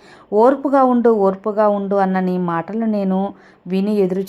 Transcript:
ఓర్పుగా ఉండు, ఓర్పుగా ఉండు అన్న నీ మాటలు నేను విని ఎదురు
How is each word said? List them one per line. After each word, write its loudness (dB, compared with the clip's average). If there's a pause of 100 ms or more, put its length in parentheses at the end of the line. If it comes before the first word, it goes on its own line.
(420)
ఓర్పుగా 2 (100)
ఉండు, 2 (140)
ఓర్పుగా 0 (120)
ఉండు -4
అన్న 0 (100)
నీ -2 (160)
మాటలు -4
నేను -2 (480)
విని -2 (100)
ఎదురు -2